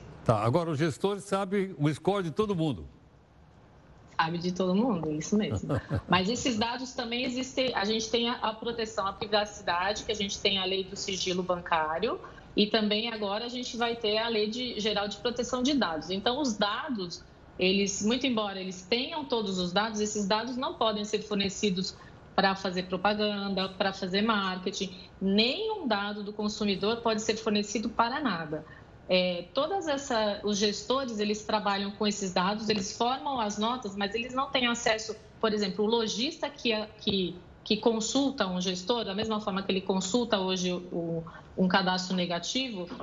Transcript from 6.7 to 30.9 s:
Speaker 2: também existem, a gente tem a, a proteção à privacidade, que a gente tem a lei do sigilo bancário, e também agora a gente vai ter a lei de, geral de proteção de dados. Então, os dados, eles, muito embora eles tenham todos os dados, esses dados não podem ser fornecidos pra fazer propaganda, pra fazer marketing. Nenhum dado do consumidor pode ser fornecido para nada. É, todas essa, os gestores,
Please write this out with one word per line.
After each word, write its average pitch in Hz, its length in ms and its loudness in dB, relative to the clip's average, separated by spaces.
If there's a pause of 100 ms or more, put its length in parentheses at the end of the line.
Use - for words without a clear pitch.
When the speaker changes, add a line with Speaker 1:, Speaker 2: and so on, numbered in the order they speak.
Speaker 2:
também 240 300 -4
existem, 254 520 0
a - 100 0
gente 220 240 0
tem 233 200 2
a, 240 60 0
a 220 180 -2
proteção 220 520 -4
à 196 80 -2
privacidade, 202 920 0
que 240 60 -2
a 214 40 -2
gente 202 240 -4
tem 196 180 2
a 185 80 -2
lei 190 180 0
do 190 120 -12
sigilo 185 480 -2
bancário, 175 760 0 (360)
e 208 100 6
também 214 460 2
agora 214 340 -2
a 240 40 -6
gente 247 280 -6
vai 233 180 0
ter 214 220 0
a 226 100 0
lei 214 220 2
de, 240 300 -4
geral 208 280 0
de 208 100 -8
proteção 240 440 -2
de 269 120 4
dados. 165 360 0
Então, 233 300 0
os 262 160 0
dados, 208 680 -2 (360)
eles, 190 440 2
muito 262 220 2
embora 214 340 0
eles 185 240 -8
tenham 294 420 -2
todos 202 340 0
os 175 140 0
dados, 208 260 2
esses 208 260 0
dados 226 300 0
não 302 200 -2
podem 214 280 2
ser 208 200 -2
fornecidos 196 720 0 (380)
pra 196 220 4
fazer 185 280 -2
propaganda, 196 840 0
pra 196 220 0
fazer 190 300 0
marketing. 190 720 0 (260)
Nenhum 294 640 2
dado 208 380 0
do 202 80 -8
consumidor 208 640 0
pode 220 240 0
ser 220 140 2
fornecido 214 540 0
para 240 320 0
nada. 165 440 -2 (440)
É, 180 440 2
todas 330 320 0
essa, 233 560 0
os 202 160 0
gestores, 220 600 0